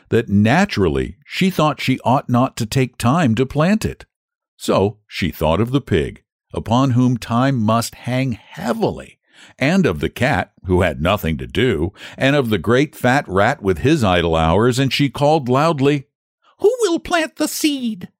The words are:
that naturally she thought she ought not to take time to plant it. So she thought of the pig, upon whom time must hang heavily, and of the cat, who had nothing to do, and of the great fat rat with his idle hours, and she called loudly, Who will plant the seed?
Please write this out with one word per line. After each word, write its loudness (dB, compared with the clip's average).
that 0
naturally 2
she -2
thought -2
she -2
ought 0
not 0
to -4
take -2
time 2
to 0
plant 0
it. -8
So 0
she -4
thought -2
of 0
the -2
pig, -2
upon 0
whom 2
time -2
must 0
hang -4
heavily, -6
and 2
of 0
the -2
cat, -2
who 2
had 0
nothing -2
to -10
do, -2
and 0
of 0
the 0
great 0
fat 0
rat 0
with 0
his 2
idle 2
hours, 2
and 0
she 0
called 0
loudly, 0
Who 4
will 0
plant -4
the -4
seed? -4